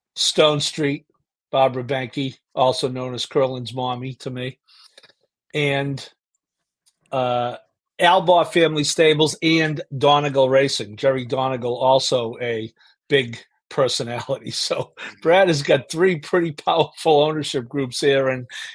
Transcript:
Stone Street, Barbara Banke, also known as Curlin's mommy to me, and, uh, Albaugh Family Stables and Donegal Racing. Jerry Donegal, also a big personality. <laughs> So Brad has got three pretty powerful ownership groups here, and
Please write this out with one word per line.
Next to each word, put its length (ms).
Stone 460
Street, 460
Barbara 340
Banke, 540
also 340
known 260
as 120
Curlin's 480
mommy 420
to 140
me, 280
and, 540
uh, 460
Albaugh 520
Family 300
Stables 600
and 400
Donegal 500
Racing. 480
Jerry 280
Donegal, 520
also 640
a 320
big 300
personality. 800
<laughs> 20
So 420
Brad 240
has 160
got 280
three 280
pretty 340
powerful 680
ownership 460
groups 320
here, 280
and 200